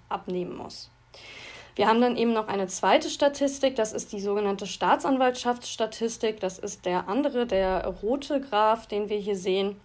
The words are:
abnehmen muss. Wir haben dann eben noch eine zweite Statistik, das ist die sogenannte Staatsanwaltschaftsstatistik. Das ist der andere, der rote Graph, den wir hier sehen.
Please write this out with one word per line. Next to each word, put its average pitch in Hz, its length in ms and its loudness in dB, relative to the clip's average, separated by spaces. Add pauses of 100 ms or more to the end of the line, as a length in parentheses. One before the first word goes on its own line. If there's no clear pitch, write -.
abnehmen 180 480 -6
muss. - 360 -14 (840)
Wir 208 120 4
haben 226 120 6
dann 247 160 4
eben 233 160 2
noch 214 160 0
eine 196 200 -2
zweite 269 420 4
Statistik, 277 680 0
das 214 160 0
ist 208 220 -8
die 202 80 -8
sogenannte 202 460 -2
Staatsanwaltschaftsstatistik. 240 1700 0
Das 185 200 -4
ist - 260 -8
der 180 240 -2
andere, 247 380 0
der 190 400 2
rote 269 520 -2
Graph, 220 460 2
den 208 240 -4
wir 208 80 -2
hier 202 180 -2
sehen. 196 480 -2